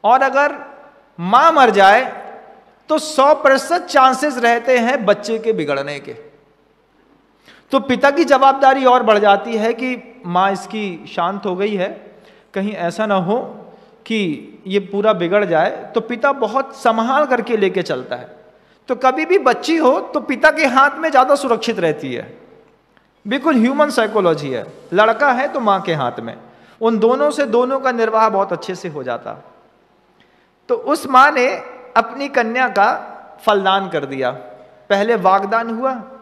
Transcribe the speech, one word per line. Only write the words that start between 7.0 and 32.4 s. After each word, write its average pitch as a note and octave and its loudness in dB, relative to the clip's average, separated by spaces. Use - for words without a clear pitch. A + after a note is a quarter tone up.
तो C4+ 2
पिता C#4 2
की D4 0
जवाबदारी C4+ 4
और B3 4
बढ़ G#3+ 4
जाती G#3 2
है A3+ 0
कि B3 -8
माँ F3+ 0
इसकी G3 -8
शांत F#3 -4
हो F#3 -4
गई G3+ -4
है, F#3+ -4
कहीं G3 -4
ऐसा F3 -4
ना G#3 0
हो F#3+ 0
कि A3+ -4
ये G3 -2
पूरा G3+ 0
बिगड़ G3 0
जाए, E3+ 0
तो A#3 0
पिता A#3+ -2
बहुत C4 -4
संभाल A#3+ 0
करके A#3+ -2
लेके F#3+ 0
चलता B2+ -6
है। - -18
तो B3+ -2
कभी C4+ 0
भी F4+ 2
बच्ची C4+ 0
हो D4 2
तो - -6
पिता C#4 2
के D4+ 0
हाथ C4+ 4
में D#4+ -4
ज़्यादा C#4 4
सुरक्षित A#3 -2
रहती D3 -2
है, A#2 -12
बिल्कुल C4+ 0
human C4+ 2
psychology F#3 0
है। A#2+ -6
लड़का A3+ 4
है B3+ 0
तो C#4+ -6
माँ G3+ 0
के F3+ -4
हाथ C3 -4
में, A2+ -14
उन A3+ 0
दोनों C4 2
से D4 -2
दोनों B3+ 0
का C4 -2
निर्वाह A3 2
बहुत G3 -2
अच्छे F3 -8
से F3+ -12
हो D3 -10
जाता। A#2 -10
तो B3 0
उस C4+ -4
माँ C4+ 6
ने C4+ -4
अपनी C4 -4
कन्या B3 0